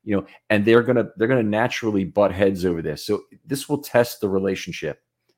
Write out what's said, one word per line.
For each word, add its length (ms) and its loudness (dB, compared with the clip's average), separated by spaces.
you 120 -2
know, 100 -2
and 160 2
they're 160 8
gonna, 360 0
they're 100 0
gonna 160 2
naturally 600 -2
butt 280 2
heads 340 0
over 160 -2
this. 240 -8
So 200 -4
this 240 -8
will 80 0
test 440 0
the 80 -2
relationship 720 -4